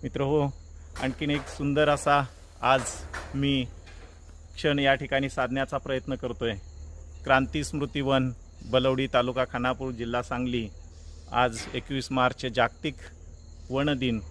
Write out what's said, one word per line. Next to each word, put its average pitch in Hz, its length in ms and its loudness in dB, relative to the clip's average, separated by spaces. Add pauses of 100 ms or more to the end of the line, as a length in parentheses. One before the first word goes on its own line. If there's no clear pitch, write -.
मित्र 135 180 -4
हो, 143 220 4 (580)
आणखीन 135 300 -2
एक 143 100 2
सुंदर 147 480 2
असा 143 360 4 (360)
आज 127 200 6 (540)
मी 139 300 2 (920)
क्षण 147 240 2
या 139 160 6
ठिकाणी 135 340 0
साधण्याचा 135 480 -2
प्रयत्न 135 380 -2
करतोय. 117 380 -2 (720)
क्रांती 135 400 4
स्मृतिवन, 135 680 0 (340)
बलवडी, 131 480 2
तालुका 127 380 4
खानापूर, 131 400 -2
जिल्हा 120 320 -2
सांगली. 120 460 -2 (640)
आज 120 260 4 (160)
एकवीस 135 380 -4
मार्च, 127 340 2
जागतिक 123 500 0 (720)
वन 139 280 0
दिन 123 220 0 (120)